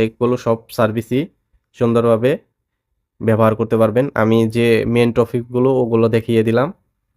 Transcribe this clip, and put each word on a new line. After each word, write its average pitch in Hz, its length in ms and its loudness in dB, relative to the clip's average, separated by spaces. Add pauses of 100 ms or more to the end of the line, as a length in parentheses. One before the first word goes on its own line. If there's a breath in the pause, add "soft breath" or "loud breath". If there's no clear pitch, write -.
এগুলো 120 300 -2 (100)
সব 117 120 0 (200)
সার্ভিসই 117 460 -2 (540)
সুন্দরভাবে 117 540 0 (920)
ব্যবহার 110 360 2
করতে 113 200 -2
পারবেন। 113 300 2 (160)
আমি 110 160 2 (120)
যে 117 160 0 (280)
মেইন 120 180 2
টপিকগুলো 123 580 -2 (120)
ওগুলো 117 260 0
দেখিয়ে 113 400 0
দিলাম, 120 200 0 (480)